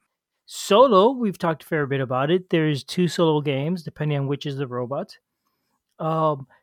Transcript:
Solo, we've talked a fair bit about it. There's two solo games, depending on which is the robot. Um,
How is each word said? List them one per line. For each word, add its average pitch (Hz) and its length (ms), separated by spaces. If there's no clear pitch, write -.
Solo, 226 680
we've 226 260
talked 160 240
a - 40
fair 151 200
bit 135 140
about 131 300
it. 180 200
There's 156 320
two 180 240
solo 160 340
games, 147 440
depending 151 340
on 139 80
which 139 180
is 139 120
the 139 100
robot. 127 500
Um, 160 460